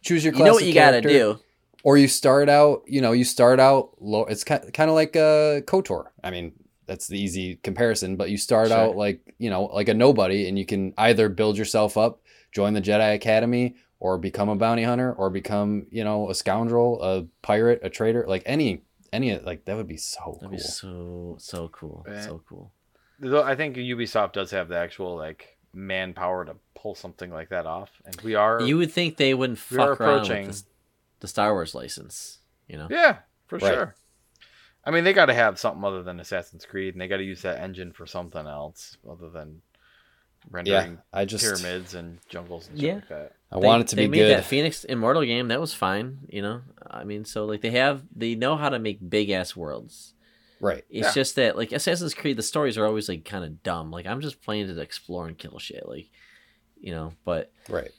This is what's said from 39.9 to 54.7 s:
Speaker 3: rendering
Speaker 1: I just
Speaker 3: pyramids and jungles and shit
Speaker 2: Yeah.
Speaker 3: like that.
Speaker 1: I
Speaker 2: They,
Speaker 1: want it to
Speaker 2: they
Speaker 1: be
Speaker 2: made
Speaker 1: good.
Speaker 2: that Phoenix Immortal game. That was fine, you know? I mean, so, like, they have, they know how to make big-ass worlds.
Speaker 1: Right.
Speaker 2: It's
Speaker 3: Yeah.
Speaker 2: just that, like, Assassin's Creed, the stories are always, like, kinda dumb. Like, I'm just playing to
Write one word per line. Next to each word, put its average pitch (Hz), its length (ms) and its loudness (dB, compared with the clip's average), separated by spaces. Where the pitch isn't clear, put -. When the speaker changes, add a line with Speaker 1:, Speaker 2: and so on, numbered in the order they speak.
Speaker 3:
rendering 90 480 -2
Speaker 1:
I 98 100 -2
just 101 220 -6
Speaker 3:
pyramids 92 500 -6
and 85 220 -16
jungles 87 400 -16
and 151 100 -16
shit 143 80 -4
Speaker 2:
Yeah. 170 100 -2
Speaker 3:
like 208 120 -18
that. 73 240 -14
Speaker 1:
I 98 80 -6
Speaker 2:
They, 98 80 4
Speaker 1:
want 117 160 6
it 110 60 -4
to - 60 -6
Speaker 2:
they 107 120 2
Speaker 1:
be - 20 0
Speaker 2:
made 107 140 4
Speaker 1:
good. 107 140 8
Speaker 2:
that - 80 -2
Phoenix 151 380 -2
Immortal 127 400 0
game. 123 240 -2
That 117 140 -2
was 160 120 -6
fine, 110 540 -4
you 101 140 -10
know? 110 200 -8
I - 200 -16
mean, 104 180 -10
so, 110 220 -8
like, 107 160 -6
they 113 100 -4
have, 135 320 0
they 117 220 -4
know 131 220 -2
how 147 120 -2
to 127 100 -4
make 104 280 -8
big-ass 98 480 -2
worlds. 71 580 -14
Speaker 1:
Right. 87 260 -2
Speaker 2:
It's 110 180 -4
Speaker 3:
Yeah. - 60 0
Speaker 2:
just 135 220 -2
that, 123 220 0
like, 110 140 -6
Assassin's 170 420 -4
Creed, 139 240 -4
the 113 60 -8
stories 135 340 -4
are 110 80 0
always, 107 240 -2
like, 85 160 -8
kinda 90 240 -10
dumb. 80 420 -8
Like, 85 140 -14
I'm 117 160 -8
just 147 200 -14
playing 107 260 -6
to 85 140 -10